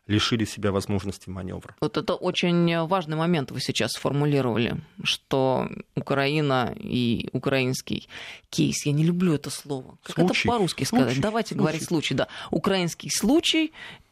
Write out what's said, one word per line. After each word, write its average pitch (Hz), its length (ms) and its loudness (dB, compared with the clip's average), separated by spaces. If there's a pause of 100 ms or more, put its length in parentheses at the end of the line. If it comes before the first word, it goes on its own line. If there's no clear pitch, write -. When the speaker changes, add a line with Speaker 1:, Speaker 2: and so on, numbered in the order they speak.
Speaker 1:
лишили 107 400 2
себя 104 260 -2
возможности 98 560 -2
манёвра. 92 520 -10
Speaker 2:
Вот 151 180 -4
это 165 160 0
очень 170 720 2
важный 160 320 -2
момент 165 320 0
вы 127 120 -8
сейчас - 320 -2
сформулировали, 135 840 0 (240)
что 131 640 0 (280)
Украина 139 800 0
и - 560 -2
украинский 131 760 -2 (440)
кейс, 143 340 0
я 147 60 2
не 151 120 2
люблю 175 300 2
это 143 160 -4
слово. 139 540 -10
Как - 160 -4
это 175 80 6
Speaker 1:
Случай. 226 200 2
Speaker 2:
по-русски 208 360 0
сказать? - 220 4
Speaker 1:
Случай. 127 160 0
Speaker 2:
Давайте 220 260 0
Speaker 1:
Случай. - 120 -4
Speaker 2:
говорить 156 240 0
случай, 151 300 0
да. 131 140 2 (240)
Украинский 175 580 0
случай — 311 640 2 (380)